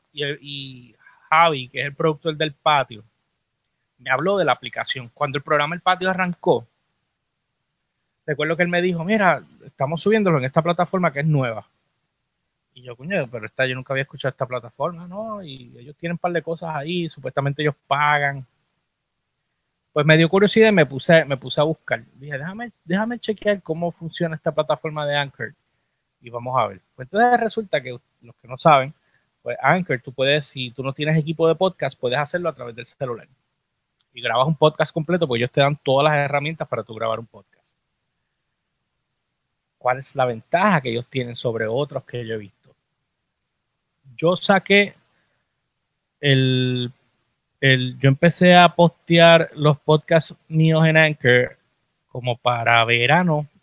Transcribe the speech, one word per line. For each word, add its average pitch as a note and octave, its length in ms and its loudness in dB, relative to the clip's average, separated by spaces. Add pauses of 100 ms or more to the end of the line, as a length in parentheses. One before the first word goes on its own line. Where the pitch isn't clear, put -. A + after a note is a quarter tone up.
(140)
y, D3 100 -10
el, C#3+ 180 -8
y C3+ 540 -16 (340)
Javi, D#3+ 400 2
que C3 120 -8
es C3+ 60 -6
el C#3+ 80 -10
productor D#3+ 400 -2
del D3+ 180 -4
Patio, C3 500 -2 (920)
me B2+ 120 -12
habló D#3+ 280 0
de F3+ 80 0
la C3 80 2
aplicación. A#2+ 600 -8
Cuando C#3 240 -6
el C#3+ 60 -6
programa D3+ 320 -2
El F3 60 -12
Patio F#3 280 0
arrancó, F3+ 580 -2 (1600)
recuerdo D3+ 320 -4
que F3 60 0
él F3 60 0
me F3 120 0
dijo, F3 220 -2
"Mira, F#3 400 0 (220)
estamos C#3+ 360 -6
subiéndolo G3+ 360 2
en B2+ 80 -2
esta C3+ 160 0
plataforma F3 500 -2
que C#3+ 100 -6
es D3+ 40 -4
nueva". B2+ 420 -2 (1040)
Y B2 100 -20
yo, B2 120 -16
"Coño, D3+ 360 -4
pero A2+ 140 -10
esta, C3 200 -4
yo B2+ 100 -4
nunca C3 180 -8
había C3+ 100 -2
escuchado C3 280 -6
esta - 140 -8
plataforma, C#3 600 -8
¿no? G#3 360 -12
Y B2+ 340 -18
ellos B2 200 -20
tienen E3+ 160 -6
un E3+ 60 -6
par F3 140 -4
de E3 80 -2
cosas E3 340 -8
ahí, E3 340 -6
supuestamente C#3 520 -6
ellos D3+ 140 0 (120)
pagan". C#3+ 580 0 (1500)
Pues D3 120 0
me D#3 120 6
dio E3 120 2
curiosidad G#3 400 4
y - 20 4
me F3 140 4
puse, C#3 400 2
me C#3 120 -4
puse B2+ 240 -6
a D3 40 2
buscar. B2+ 380 -6 (120)
Dije, C#3+ 220 -12
"Déjame, G3 340 -12 (140)
déjame G#3+ 340 -4
chequear G#3 420 -4
cómo E3+ 300 -6
funciona E3 440 -6
esta D#3 180 -4
plataforma D3+ 520 -4
de C#3+ 120 -2
Anchor C#3 360 -6 (680)
y A#2+ 80 -20
vamos A#2+ 280 -6
a A2+ 100 2
ver". G2 140 -14 (140)
Pues B2+ 120 -16
entonces A#3+ 320 2
resulta G#3+ 420 -4
que, B2+ 100 -12 (300)
los A#2 200 -20
que A2+ 60 -20
no B2+ 100 -14
saben, C#3+ 360 4 (480)
pues A#2+ 200 -8
Anchor, D3 400 0
tú C3+ 120 -16
puedes, C#3+ 340 0
si B2+ 240 -10
tú B2+ 120 -10
no C3+ 100 -6
tienes D#3 240 -2
equipo D#3+ 300 0
de E3 80 2
podcast, E3 440 -4
puedes B2+ 200 -2
hacerlo E3+ 300 -4
a D#3 40 -6
través A#2+ 220 -16
del A#2+ 100 -16
celular. A#2+ 420 -10 (840)
Y A#2+ 80 -16
grabas B2 260 0
un D#3+ 80 0
podcast D#3 380 0
completo, E3 340 -2
pues A#2+ 120 -2
ellos A#2+ 120 -2
te D3 100 2
dan C#3+ 160 2
todas C3+ 260 0
las D3+ 140 2
herramientas C#3+ 500 -4
para A2+ 160 -6
tú A#2 100 -18
grabar A2+ 260 -6
un A#2 60 -14
podcast. - 480 -20 (2000)
¿Cuál B2+ 220 -2
es - 160 -12
la C3 100 0
ventaja E3 560 0
que B2+ 100 -6
ellos A#2 160 -6
tienen A#2+ 280 -8
sobre A2+ 300 -6
otros C3+ 380 -4
que A#2+ 220 -12
yo A2+ 100 -8
he - 20 -8
visto? - 380 -20 (1400)
Yo E3+ 200 0
saqué G3 600 2 (1200)
el B2+ 720 0 (720)
el, B2+ 380 2
yo C3+ 100 4
empecé E3+ 460 4
a F3 140 10
postear E3+ 840 6
los D3 260 2
podcasts D#3 560 2 (120)
míos D#3+ 380 4
en D#3+ 120 4
Anchor C3 600 2 (500)
como B2 280 -6
para A#2 480 2
verano, D3 640 2 (160)